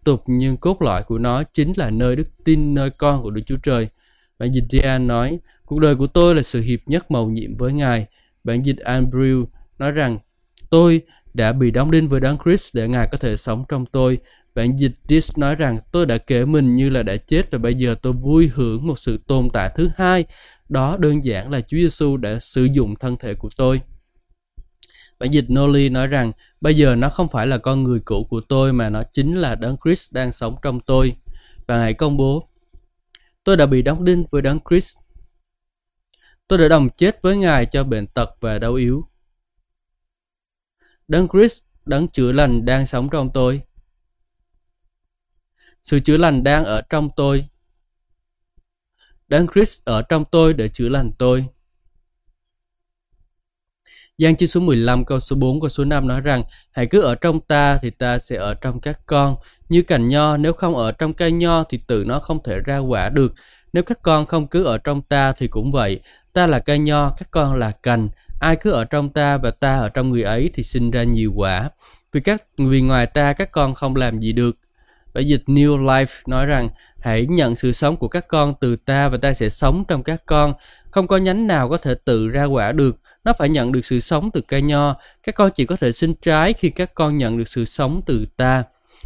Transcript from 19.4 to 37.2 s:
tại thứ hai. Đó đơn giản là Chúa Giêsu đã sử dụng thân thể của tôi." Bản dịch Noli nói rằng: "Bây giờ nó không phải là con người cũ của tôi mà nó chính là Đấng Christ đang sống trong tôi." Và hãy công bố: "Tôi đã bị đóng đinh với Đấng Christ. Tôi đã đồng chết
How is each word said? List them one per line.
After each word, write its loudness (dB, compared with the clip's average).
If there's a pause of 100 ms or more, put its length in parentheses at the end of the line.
tại -2
thứ 2
hai. 2 (440)
Đó 0
đơn 2
giản -4
là -4
Chúa -4
Giêsu 0
đã -4
sử -2
dụng 0
thân -6
thể -8
của -10
tôi." 2 (1400)
Bản -4
dịch 2
Noli 4
nói 0
rằng: 0 (300)
"Bây 2
giờ 4
nó 2
không -2
phải -2
là 0
con 0
người 0
cũ -4
của -6
tôi 2
mà 0
nó -4 (100)
chính 0
là -2
Đấng -4
Christ -2
đang -4
sống -8
trong -4
tôi." 2 (520)
Và 0
hãy 0
công -2
bố: 0 (920)
"Tôi 4
đã 6
bị 2
đóng -2
đinh 2
với 0
Đấng 0 (100)
Christ. 0 (1500)
Tôi 2
đã 6
đồng 4
chết 0